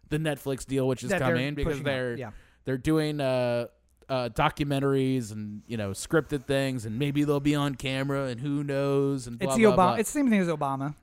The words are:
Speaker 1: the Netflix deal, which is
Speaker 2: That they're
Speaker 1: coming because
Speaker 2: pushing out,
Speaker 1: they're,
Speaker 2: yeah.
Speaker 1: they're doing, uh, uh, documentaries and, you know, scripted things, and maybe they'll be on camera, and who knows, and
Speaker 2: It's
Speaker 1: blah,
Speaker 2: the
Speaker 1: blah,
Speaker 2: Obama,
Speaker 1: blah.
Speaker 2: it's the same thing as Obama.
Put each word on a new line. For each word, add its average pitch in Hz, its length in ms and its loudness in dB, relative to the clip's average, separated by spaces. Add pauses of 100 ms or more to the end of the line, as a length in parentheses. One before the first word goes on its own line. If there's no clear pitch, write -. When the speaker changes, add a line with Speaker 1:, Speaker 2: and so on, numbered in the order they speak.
Speaker 1:
the 151 100 0
Netflix 139 460 -4
deal, 131 220 0
which 127 160 -2
is 120 60 -4
Speaker 2:
That 180 100 0
they're 127 100 2
Speaker 1:
coming 131 260 0
because 143 240 0
Speaker 2:
pushing 139 80 -6
out, 139 40 0
Speaker 1:
they're, 127 240 -4
Speaker 2:
yeah. 117 160 -10 (340)
Speaker 1:
they're 135 120 -2
doing, 151 420 0
uh, 123 480 0 (400)
uh, 127 220 -2
documentaries 139 1040 0
and, 107 340 -10
you 117 80 -6
know, 104 140 -2
scripted 143 560 -2
things, 135 400 0
and 113 120 -6
maybe 143 280 2
they'll 143 160 2
be 147 140 2
on 143 200 0
camera, 139 520 -2
and 120 120 -6
who 143 240 -2
knows, 139 640 0
and 120 140 -10
Speaker 2:
It's 190 60 2
Speaker 1:
blah, 135 100 0
Speaker 2:
the 226 60 6
Speaker 1:
blah, 214 80 10
Speaker 2:
Obama, - 40 4
Speaker 1:
blah. 180 200 6
Speaker 2:
it's 226 180 -2
the 294 60 0
same 269 100 4
thing 214 100 6
as 175 80 2
Obama. 143 560 -2